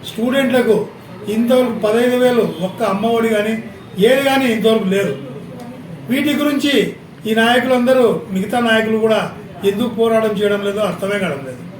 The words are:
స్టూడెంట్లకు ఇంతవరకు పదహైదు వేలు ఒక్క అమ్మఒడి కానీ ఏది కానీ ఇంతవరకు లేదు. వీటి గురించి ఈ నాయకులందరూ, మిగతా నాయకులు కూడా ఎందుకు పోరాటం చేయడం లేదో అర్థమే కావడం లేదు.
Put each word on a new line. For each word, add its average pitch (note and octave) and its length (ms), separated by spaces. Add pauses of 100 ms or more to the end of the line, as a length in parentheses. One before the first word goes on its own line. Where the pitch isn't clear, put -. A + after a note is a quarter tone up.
స్టూడెంట్లకు B3 800 (420)
ఇంతవరకు A#3+ 500
పదహైదు A#3 380
వేలు A#3+ 440
ఒక్క F#3 220
అమ్మఒడి A3+ 460
కానీ A3 360 (340)
ఏది C4 260
కానీ C4+ 200
ఇంతవరకు A3 400
లేదు. F#3+ 340 (920)
వీటి D4 240
గురించి C#4 600 (320)
ఈ A3 80
నాయకులందరూ, B3 880 (100)
మిగతా G3 300
నాయకులు A3 380
కూడా G#3+ 340 (320)
ఎందుకు G3+ 240
పోరాటం A3 500
చేయడం G3+ 260
లేదో G3+ 160
అర్థమే G3 380
కావడం D3 260
లేదు. B2+ 180 (180)